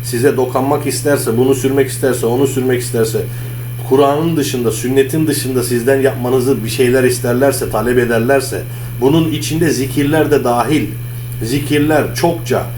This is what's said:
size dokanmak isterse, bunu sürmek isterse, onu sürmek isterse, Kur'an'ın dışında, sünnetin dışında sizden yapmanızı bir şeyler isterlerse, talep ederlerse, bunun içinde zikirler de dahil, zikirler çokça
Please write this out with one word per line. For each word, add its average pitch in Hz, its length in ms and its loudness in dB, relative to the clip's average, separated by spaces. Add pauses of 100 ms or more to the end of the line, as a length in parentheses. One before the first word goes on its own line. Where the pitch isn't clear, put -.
size 120 340 0
dokanmak 131 500 0
isterse, 123 500 0
bunu 131 180 4
sürmek 135 340 0
isterse, - 360 -2
onu 127 220 2
sürmek 127 340 0
isterse, 110 400 -2 (680)
Kur'an'ın 143 480 2
dışında, 120 340 0
sünnetin 135 560 0
dışında 123 360 -2
sizden 123 380 2
yapmanızı 123 640 0
bir 110 40 -4
şeyler 127 340 2
isterlerse, 123 680 2
talep 113 280 0
ederlerse, 120 640 2 (400)
bunun 156 300 4
içinde 156 380 0
zikirler 143 600 0
de 135 120 2
dahil, 120 420 0 (580)
zikirler 147 720 0
çokça 160 500 -2 (120)